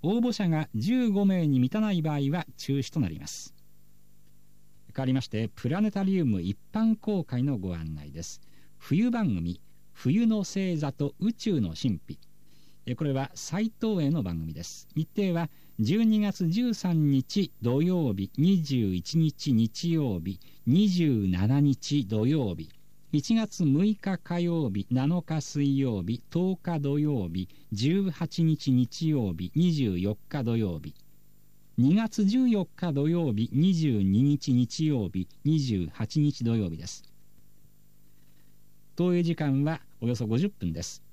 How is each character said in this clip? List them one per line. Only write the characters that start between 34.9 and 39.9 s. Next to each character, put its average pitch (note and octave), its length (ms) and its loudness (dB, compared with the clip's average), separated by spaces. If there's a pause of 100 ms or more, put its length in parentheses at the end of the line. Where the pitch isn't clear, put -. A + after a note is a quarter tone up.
日、 F#2+ 180 -4 (160)
二 D#3 160 2
十 G2+ 320 0
八 - 300 -4
日 D3 220 0
土 A#2 120 2
曜 G2+ 140 0
日 E2 80 -8
で F2 100 -12
す。 - 160 -16 (1900)
投 F3+ 140 2
影 F3 140 4
時 E3 120 0
間 C#3+ 300 2
は D#3+ 160 -2 (180)